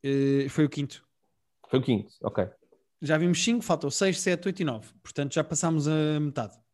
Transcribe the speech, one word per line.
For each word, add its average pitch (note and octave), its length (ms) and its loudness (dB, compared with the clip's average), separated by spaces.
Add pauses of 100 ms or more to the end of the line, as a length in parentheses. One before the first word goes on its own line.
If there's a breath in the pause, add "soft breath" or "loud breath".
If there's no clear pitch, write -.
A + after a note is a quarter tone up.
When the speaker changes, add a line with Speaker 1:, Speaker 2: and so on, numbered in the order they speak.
Speaker 1:
Eh, C#3 460 2
foi D3+ 160 2
o C#3 40 -2
quinto. - 360 -8 (640)
Speaker 2:
Foi C#3 100 4
o - 40 2
quinto, A2 280 0 (120)
ok. - 240 -2 (540)
Speaker 1:
Já D#3 160 2
vimos E3+ 260 2
cinco, A#3 200 0
faltam D3+ 260 0
seis, F#3+ 300 0
sete, F3+ 280 -2
oito F#3 140 -6
e E3 40 0
nove. A#2 220 -6 (140)
Portanto, - 320 -6
já D#3 100 0
passámos D#3+ 440 0
a D3+ 320 2
metade. C3+ 380 -4 (160)